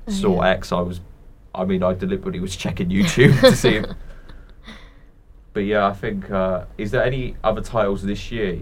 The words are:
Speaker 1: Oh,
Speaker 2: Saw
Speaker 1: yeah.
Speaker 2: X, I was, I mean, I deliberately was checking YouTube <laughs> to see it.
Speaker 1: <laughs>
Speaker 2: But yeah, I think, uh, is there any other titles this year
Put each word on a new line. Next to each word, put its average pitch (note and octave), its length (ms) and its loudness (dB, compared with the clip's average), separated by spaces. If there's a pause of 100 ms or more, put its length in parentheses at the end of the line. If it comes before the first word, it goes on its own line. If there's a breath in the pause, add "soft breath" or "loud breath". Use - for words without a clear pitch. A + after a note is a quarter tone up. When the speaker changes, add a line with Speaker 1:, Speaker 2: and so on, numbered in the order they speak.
Speaker 1:
Oh, G#3+ 60 -4
Speaker 2:
Saw G2 300 2
Speaker 1:
yeah. F#2 80 4
Speaker 2:
X, F#2+ 220 -2
I F2+ 100 0
was, F2+ 180 -6 (540)
I F#2 100 -2
mean, F#2 180 0
I F2+ 120 2
deliberately F#2 460 -4
was F#2+ 140 -6
checking - 360 -4
YouTube - 500 6
<laughs> C4 80 10
to - 80 6
see - 200 2
it. - 160 -4
Speaker 1:
<laughs> - 80 -12 (1500 loud breath)
Speaker 2:
But G#2+ 100 -2
yeah, G#2 240 2
I G2+ 40 -2
think, G2+ 380 -6
uh, F#2+ 360 -2 (100)
is G#2+ 160 -6
there A#2+ 100 2
any B2+ 400 -2
other A2 200 0
titles G2+ 420 -2
this G2 260 -6
year G2 320 -4